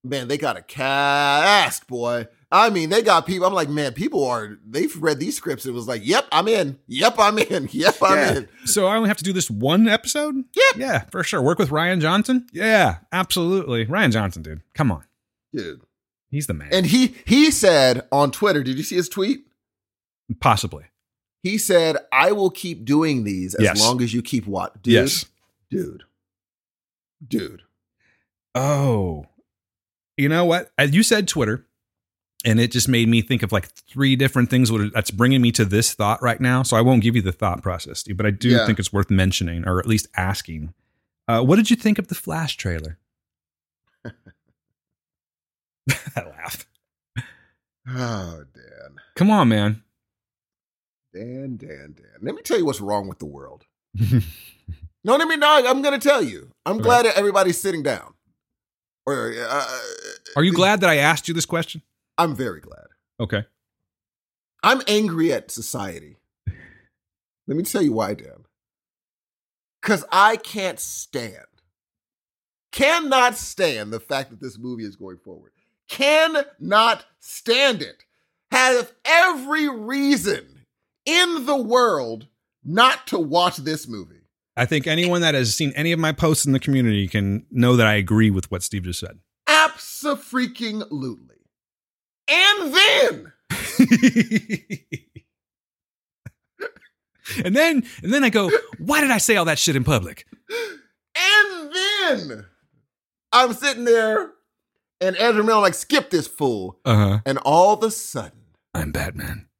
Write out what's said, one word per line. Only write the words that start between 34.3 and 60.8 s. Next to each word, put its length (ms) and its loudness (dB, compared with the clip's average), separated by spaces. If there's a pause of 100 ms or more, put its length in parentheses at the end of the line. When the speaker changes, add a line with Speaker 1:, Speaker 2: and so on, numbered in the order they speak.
Speaker 2:
things 200 4
what, 220 -2
that's 160 -2
bringing 320 2
me 120 4
to 120 2
this 300 0
thought 260 -2
right 180 -2
now. 220 0
So 160 0
I 40 4
won't 200 4
give 140 2
you 80 2
the 80 -2
thought 320 -4
process, 360 -8
Steve, 180 -10
but 100 0
I 40 2
do 180 0
Speaker 1:
Yeah. 180 4
Speaker 2:
think 100 0
it's 160 -6
worth 160 0
mentioning, 580 0
or 120 0
at 80 -6
least 180 0 (100)
asking. 600 -6 (520)
Uh, 140 2
what 140 4
did 160 4
you 40 4
think 220 0
of 120 -8
the 60 -8
Flash 420 -8
trailer? 420 -8 (1080)
<laughs> 80 -14 (2000)
I 80 -8
laughed. 420 -16 (1200)
Speaker 1:
Oh, 560 -8 (100)
Dan. 420 -20 (200)
Speaker 2:
Come 160 4
on, 180 4
man. 340 0 (1300)
Speaker 1:
Dan, 440 -12
Dan, 380 -18
Dan. 100 -20 (160)
Let 140 -8
me 60 -20
tell 160 -2
you 80 0
what's 160 -4
wrong 260 -4
with 120 -14
the 60 -14
world. 400 -18 (320)
Speaker 2:
<laughs> 60 0 (1040)
Speaker 1:
No, 120 4
let 100 0
me, 80 0
no, 320 6
I'm 140 2
gonna 180 0
tell 240 2
you. 260 -10 (160)
I'm 100 -2
Speaker 2:
Okay. 80 -4
Speaker 1:
glad 220 4
that 120 4
everybody's 420 2
sitting 240 -4
down. 300 -6 (920)
Or, 320 -4
uh, 420 -6 (580)
Speaker 2:
Are 80 4
you 60 4
Speaker 1:
the 40 0
Speaker 2:
glad 240 2
that 100 2